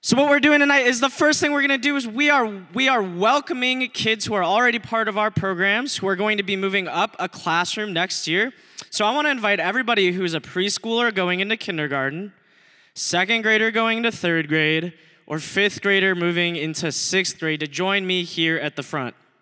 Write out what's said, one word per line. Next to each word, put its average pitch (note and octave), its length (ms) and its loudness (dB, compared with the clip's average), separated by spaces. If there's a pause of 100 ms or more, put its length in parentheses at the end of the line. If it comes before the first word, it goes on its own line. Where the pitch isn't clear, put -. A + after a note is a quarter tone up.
So - 160 2
what C#4+ 140 4
we're C#4+ 100 6
doing D4 200 6
tonight C#4 260 4
is B3 140 2
the C4+ 100 2
first D4+ 300 2
thing D4 120 2
we're C#4+ 80 2
gonna C#4 160 2
do C#4+ 200 0
is B3 120 -4
we C#4 220 0
are, A3 420 0
we C4 160 2
are B3 140 2
welcoming B3 880 0
kids A3 340 -2
who G#3+ 80 -4
are G3 120 0
already A#3 340 2
part A3+ 280 -2
of G3+ 120 -4
our G#3+ 120 2
programs, G3 680 0
who F#3+ 120 -2
are F#3+ 80 0
going G#3 220 0
to G3+ 40 -2
be G3 140 -2
moving F#3+ 320 -2
up D3 300 -2
a F3+ 100 -4
classroom F3+ 640 -2
next F3 340 -2
year. G3 260 0 (380)
So - 140 0
I A3 100 2
wanna D4 140 0
invite G#3+ 320 0
everybody G3+ 520 2
who's F3+ 220 -2
a D3+ 60 -2
preschooler A3+ 760 -2
going F3+ 260 0
into G#3 160 -2
kindergarten, D3+ 760 -4 (640)
second G3 480 0
grader A3 280 4
going A3+ 280 0
into A#3 120 0
third E3 380 0
grade, D#3 460 0 (320)
or D3+ 120 -6
fifth G3 440 -2
grader F#3+ 320 2
moving E3+ 420 0
into D#3 340 -4
sixth - 480 -2
grade D#3 220 -4
to D3+ 60 -4
join F#3 400 -2
me F#3 180 -2
here E3 320 -2
at D3 200 -6
the C#3+ 60 -8
front. B2+ 320 -6 (280)